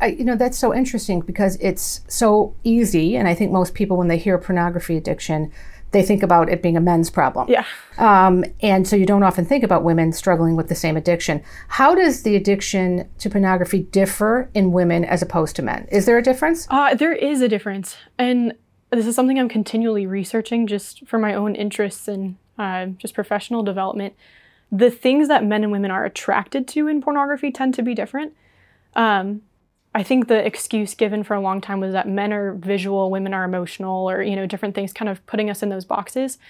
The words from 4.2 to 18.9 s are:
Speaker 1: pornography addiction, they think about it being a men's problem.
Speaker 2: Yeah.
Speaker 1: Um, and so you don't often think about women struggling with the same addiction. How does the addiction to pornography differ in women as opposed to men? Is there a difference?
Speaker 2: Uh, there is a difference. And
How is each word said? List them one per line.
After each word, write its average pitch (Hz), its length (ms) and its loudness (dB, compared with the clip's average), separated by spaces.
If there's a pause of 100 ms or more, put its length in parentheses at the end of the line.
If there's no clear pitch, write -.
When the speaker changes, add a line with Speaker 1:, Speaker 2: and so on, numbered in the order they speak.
Speaker 1:
pornography 175 580 -2
addiction, 156 540 -4 (400)
they 196 140 4
think 202 180 2
about 170 260 4
it 175 140 0
being 170 140 2
a 165 40 4
men's 170 300 4
problem. 131 380 0
Speaker 2:
Yeah. 247 160 2 (340)
Speaker 1:
Um, 185 460 6 (160)
and 190 260 2
so - 80 0
you 196 100 4
don't 202 200 4
often 180 200 2
think 254 200 2
about 175 180 4
women 165 300 2
struggling 165 420 2
with 160 140 -2
the 165 80 -4
same 160 200 -2
addiction. 170 460 0 (240)
How 302 300 4
does 349 260 2
the 208 140 2
addiction 196 720 0 (100)
to 208 100 -6
pornography 190 520 0
differ 208 760 0
in 190 160 4
women 170 340 2
as 175 180 0
opposed 160 340 -2
to 156 60 -4
men? - 280 -6
Is 202 160 2
there 233 120 6
a 240 40 2
difference? 302 480 0
Speaker 2:
Uh, 277 240 4
there 302 180 2
is 285 280 -2
a 247 80 2
difference. 196 480 -6 (200)
And 247 380 0 (360)